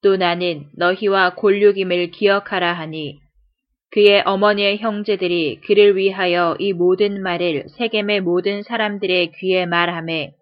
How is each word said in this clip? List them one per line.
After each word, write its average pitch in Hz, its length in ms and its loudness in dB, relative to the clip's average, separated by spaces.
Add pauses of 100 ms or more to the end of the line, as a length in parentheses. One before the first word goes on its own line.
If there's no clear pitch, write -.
또 196 140 4
나는 175 480 -2 (120)
너희와 190 600 0
골육임을 196 760 2
기억하라 196 600 0
하니, 156 460 -10 (760)
그의 202 340 6
어머니의 202 520 0
형제들이 190 840 -4
그를 202 360 4
위하여 185 640 0
이 196 140 -2
모든 190 500 0
말을 175 440 -2 (120)
세겜의 208 420 -2
모든 185 420 -2
사람들의 202 760 -2
귀에 185 260 0
말하매 165 760 -4